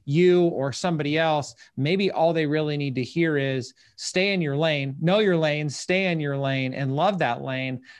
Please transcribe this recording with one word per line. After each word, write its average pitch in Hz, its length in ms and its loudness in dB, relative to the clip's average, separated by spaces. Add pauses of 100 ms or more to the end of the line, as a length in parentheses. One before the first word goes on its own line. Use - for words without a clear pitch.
you 175 380 4
or 139 280 0
somebody 151 460 -2
else, 156 380 0 (220)
maybe 180 340 0
all 160 200 2
they 165 140 0
really 151 320 0
need 139 180 -4
to 131 80 -2
hear 160 340 0
is, 135 360 -2 (220)
"Stay 196 380 -2
in 185 80 0
your 139 140 0
lane, 143 460 0
know 180 180 4
your 196 180 4
lane, 151 320 0
stay 185 420 -2
in 165 80 -2
your 143 180 -2
lane, 135 360 -2
and 135 220 -4
love 185 240 0
that 135 220 0
lane," 131 400 -6 (180)